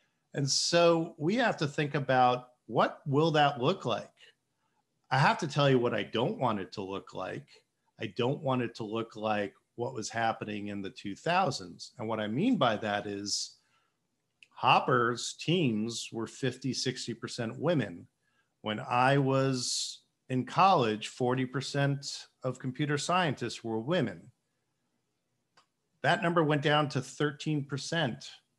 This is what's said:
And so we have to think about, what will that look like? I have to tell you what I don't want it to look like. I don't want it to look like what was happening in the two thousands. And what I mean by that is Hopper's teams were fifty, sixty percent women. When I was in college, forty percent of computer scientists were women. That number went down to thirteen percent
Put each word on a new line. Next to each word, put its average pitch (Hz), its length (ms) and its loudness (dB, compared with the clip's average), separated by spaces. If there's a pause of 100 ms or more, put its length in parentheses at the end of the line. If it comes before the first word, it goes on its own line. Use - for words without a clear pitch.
(360)
And 139 120 0
so 170 680 4
we 160 200 0
have 220 200 2
to 151 100 -2
think 143 280 -2
about, 127 540 4 (180)
what 156 400 0
will 151 240 4
that 143 280 4
look 165 260 0
like? 104 260 -4 (1000)
I 131 80 2
have 196 220 4
to 170 80 -4
tell 143 200 4
you 131 120 6
what 117 160 2
I 104 80 -2
don't 131 340 -2
want 110 220 0
it 90 140 -10
to 104 100 -8
look 95 320 -10
like. 95 320 -8 (520)
I 110 160 -8
don't 135 280 -2
want 127 180 0
it 113 140 -4
to 117 80 -10
look 113 320 -6
like 104 400 -2 (220)
what 120 180 -6
was 110 140 -8
happening 107 580 -4
in 101 160 -8
the 95 80 -10
two 98 240 -12
thousands. 147 800 -4
And 110 100 -6
what 110 120 -2
I 107 80 -4
mean 180 300 0
by 120 180 2
that 104 320 -4
is 101 480 -6 (960)
Hopper's 123 880 2
teams 117 720 -2
were 113 160 -6
fifty, 127 460 -6
sixty 123 420 -4
percent 117 420 -8
women. 113 480 -2 (560)
When 107 180 -4
I 123 380 4
was 135 840 0 (260)
in 127 180 -2
college, 131 640 4
forty 127 380 -2
percent 139 840 -4 (160)
of 127 160 -6
computer 143 400 -4
scientists 156 640 -2
were 110 160 -4
women. 117 420 -2 (1800)
That 160 180 4
number 170 220 4
went 147 180 2
down 147 280 4
to 135 120 -2
thirteen 147 640 -4
percent 143 640 -4 (300)